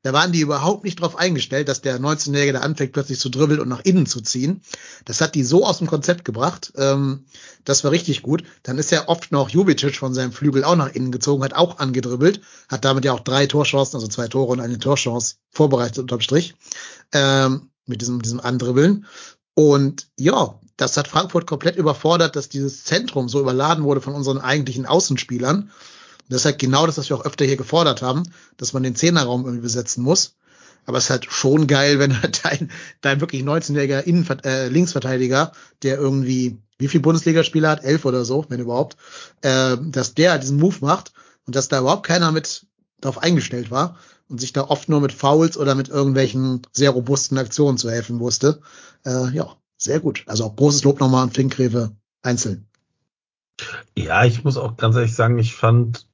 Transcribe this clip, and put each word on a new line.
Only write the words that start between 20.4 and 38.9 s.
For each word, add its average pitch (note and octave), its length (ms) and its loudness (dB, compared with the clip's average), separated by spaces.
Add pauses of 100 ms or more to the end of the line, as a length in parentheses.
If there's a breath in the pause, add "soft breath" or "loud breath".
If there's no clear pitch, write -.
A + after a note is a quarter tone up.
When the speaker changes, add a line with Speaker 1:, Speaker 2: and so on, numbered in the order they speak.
Speaker 1:
das C3 220 -2
hat C3 100 -2
Frankfurt F3 400 0
komplett F#3 300 -2
überfordert, D#3+ 580 2
dass C#3 140 -6
dieses C#3 340 -6
Zentrum D#3 460 -2
so C#3 100 -2
überladen C#3 460 0
wurde C#3 160 2
von C#3 140 -10
unseren C3+ 240 -2
eigentlichen B2+ 460 -2
Außenspielern. C#3 800 0
Und - 680 -20
das B2+ 100 -2
ist - 40 -2
halt C#3+ 140 0
genau C3+ 260 2
das, D#3+ 120 -2
was C#3+ 120 -6
wir C3+ 80 -2
auch - 80 -10
öfter D3 180 -2
hier C3+ 140 2
gefordert D3+ 440 0
haben, C3 220 -2 (320 loud breath)
dass A#2+ 160 -8
man C3 120 -2
den B2+ 120 -4
Zehnerraum C3+ 480 0
irgendwie A#2+ 200 -6
besetzen A#2+ 400 -4
muss. E3 340 0 (480 soft breath)
Aber B2 120 -4
es - 80 0
ist - 40 -4
halt B2+ 160 0
schon C#3+ 420 2
geil, C#3+ 320 4
wenn C3+ 220 2
halt - 240 -4
dein, D3+ 260 -2 (300 loud breath)
dein C#3 180 2
wirklich C#3 240 -4
neunzehnjähriger C#3+ 640 0
Innenver-, E3+ 380 0
äh, C3 240 -2
Linksverteidiger, C3+ 840 0 (300 loud breath)
der C3+ 160 0
irgendwie, C3 600 0 (200)
wie C3+ 100 -2
viel D3+ 140 2
Bundesligaspiele D#3+ 640 2
hat? D#3 160 0
Elf D3+ 220 0
oder B2+ 180 2
so, C3+ 240 -2
wenn B2 140 -6
überhaupt, A#2+ 340 -4 (460 loud breath)